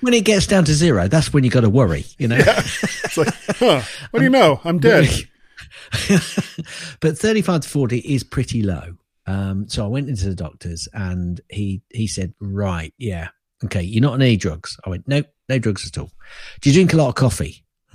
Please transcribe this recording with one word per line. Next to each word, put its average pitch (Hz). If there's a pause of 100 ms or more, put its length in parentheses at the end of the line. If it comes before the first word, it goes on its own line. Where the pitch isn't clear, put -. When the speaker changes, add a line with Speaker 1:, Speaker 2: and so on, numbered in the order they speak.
Speaker 1:
when 247
it 226
gets 214
down 190
to 151
zero, 139
that's 151
when 143
you 123
gotta 113
worry, 95 (140)
you 127
know? 117
Speaker 2:
Yeah. 202
It's -
like, 156 (240)
"Huh, 175 (300)
what 233
do 254
you 262
Speaker 1:
Um, 254
Speaker 2:
know? 170
I'm 170
dead." 170
Speaker 1:
<laughs> -
But 156
thirty-five 202
to -
forty 123
is 131
pretty 123
low. 87 (280)
Um, 98
so -
I 101
went 135
into 98
the 92
doctor's 82
and 90
he, 98
he 110
said, 92
"Right, 95
yeah. 90 (360)
Okay, 95
you're 110
not 139
on 135
any 120
drugs." 85
I 95
went, 87
"No, 143 (260)
no 131
drugs 107
at -
all." - (500)
"Do 143
you 135
drink 180
a 160
lot 143
of 117
coffee?" - (320)